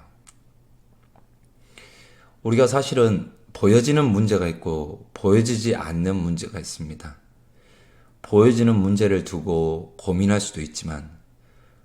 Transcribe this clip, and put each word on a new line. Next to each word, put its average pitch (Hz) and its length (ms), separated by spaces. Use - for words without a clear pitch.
우리가 117 240
사실은 123 640
보여지는 123 540
문제가 104 420
있고 80 640
보여지지 110 640
않는 85 400
문제가 85 420
있습니다. 76 600
보여지는 117 540
문제를 98 480
두고 82 760
고민할 98 440
수도 - 200
있지만 76 560